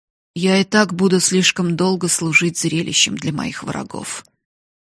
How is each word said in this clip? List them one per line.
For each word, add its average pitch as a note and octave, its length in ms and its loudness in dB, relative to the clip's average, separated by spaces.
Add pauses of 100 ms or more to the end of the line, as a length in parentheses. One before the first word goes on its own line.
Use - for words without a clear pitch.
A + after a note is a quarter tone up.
(340)
Я F#3+ 240 2
и G3 60 4
так G3+ 300 2
буду F#3 260 4
слишком F3+ 560 2
долго F3+ 320 0
служить E3 500 0
зрелищем - 580 -2
для - 160 -4
моих - 300 -6
врагов. - 600 -8 (760)